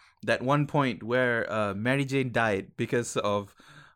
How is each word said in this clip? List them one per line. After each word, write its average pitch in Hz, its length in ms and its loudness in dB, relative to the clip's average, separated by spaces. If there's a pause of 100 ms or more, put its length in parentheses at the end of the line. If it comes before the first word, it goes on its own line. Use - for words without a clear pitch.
(240)
that 113 180 0
one 143 240 2
point 131 360 0
where, 120 500 0
uh, 104 220 0
Mary 127 300 0
Jane 131 280 -2
died 107 440 0
because 117 420 -2
of, 101 360 -2 (420)